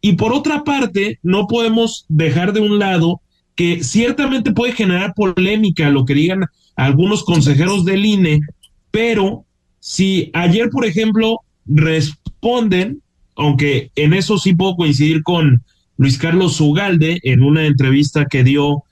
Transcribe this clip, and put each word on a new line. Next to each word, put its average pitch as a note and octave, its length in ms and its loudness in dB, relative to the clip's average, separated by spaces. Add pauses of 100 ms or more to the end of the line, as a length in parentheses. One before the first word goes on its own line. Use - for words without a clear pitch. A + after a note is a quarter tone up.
Y G#3+ 100 2
por G#3+ 200 0
otra D4 300 -2
parte, A3 600 -4
no G3 240 0
podemos A3+ 600 -2
dejar D#3+ 440 0
de G#3+ 80 0
un G#3 180 0
lado F3 420 0 (400)
que E3+ 240 -2
ciertamente A#3+ 680 -2
puede A#3+ 200 -2
generar F#3+ 400 -2
polémica F#3 800 0
lo C3+ 160 2
que C#3 80 0
digan F3 320 0 (300)
algunos D3+ 480 0
consejeros E3+ 600 2
del G3 220 0
I G#3 80 2
N F3+ 180 2
E, D3+ 80 2 (500)
pero G#3+ 540 -2 (360)
si F#3+ 520 -2
ayer, F3 380 0
por A#3+ 160 -2
ejemplo, A3 540 -2 (260)
responden, F#3 1400 -2 (340)
aunque C#3+ 600 0
en D3+ 180 2
eso G3 240 0
sí F#3+ 160 0
puedo F#3 220 0
coincidir D#3 460 0
con D#3 400 2 (360)
Luis C3+ 180 2
Carlos E3+ 420 0
Ugalde E3 640 0
en B2+ 200 2
una D3+ 240 2
entrevista C#3+ 580 2
que C#3 200 0
dio C#3+ 480 0